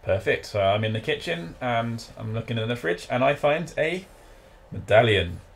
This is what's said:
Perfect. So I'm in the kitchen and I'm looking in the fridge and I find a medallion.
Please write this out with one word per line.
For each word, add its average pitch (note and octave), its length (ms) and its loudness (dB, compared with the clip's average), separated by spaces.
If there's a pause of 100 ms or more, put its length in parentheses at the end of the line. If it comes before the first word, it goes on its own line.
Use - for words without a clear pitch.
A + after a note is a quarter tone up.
Perfect. G2+ 440 0
So G#2 140 -2
I'm G2+ 240 4
in A2 80 -2
the A2 80 -2
kitchen E3+ 600 -4
and A#2 440 -2 (120)
I'm A2+ 180 -8
looking A2+ 240 -4
in A2+ 100 -2
the A#2+ 80 -2
fridge D3+ 340 -4
and B2 140 2
I C#3+ 100 4
find D3+ 420 0
a F3 300 -2 (680)
medallion. G2+ 680 4 (160)